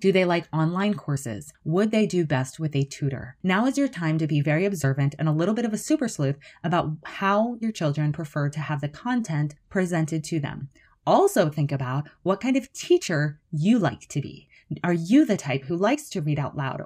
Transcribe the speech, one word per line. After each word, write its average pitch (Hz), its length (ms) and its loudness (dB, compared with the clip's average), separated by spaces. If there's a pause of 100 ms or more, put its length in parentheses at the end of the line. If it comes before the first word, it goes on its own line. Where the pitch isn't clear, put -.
Do 190 120 4
they 185 120 6
like 170 280 0
online 175 420 0
courses? 131 580 -6 (120)
Would 196 260 2
they 220 160 2
do 175 180 0
best 131 340 -2
with 156 160 -4
a 139 100 2
tutor? 131 580 -6
Now 190 240 2
is 277 120 0
your 277 100 2
time 165 300 0
to 156 80 0
be 151 140 2
very 156 240 2
observant 143 540 0
and 156 100 0
a 151 40 2
little 175 220 2
bit 233 100 -2
of 214 80 -2
a 214 60 -4
super 302 300 0
sleuth 143 280 -2 (280)
about 165 260 0 (140)
how 214 560 0
your 220 120 -2
children 151 400 0
prefer 147 380 -4
to 156 100 -8
have 147 200 -4
the 143 80 -4
content 160 640 -2 (160)
presented 165 540 0
to 160 160 -2
them. - 300 -8 (340)
Also 208 460 4
think 147 220 -2
about 135 360 -4 (140)
what 190 180 0
kind 254 160 0
of - 160 -4
teacher 151 680 0 (100)
you 170 260 4
like 170 300 0
to - 140 -4
be. - 280 -12 (360)
Are 175 80 2
you 180 340 4
the 202 100 2
type 135 280 -4
who 170 120 -4
likes 226 340 0
to 180 120 -4
read 151 160 0
out - 180 -6
loud 135 300 -4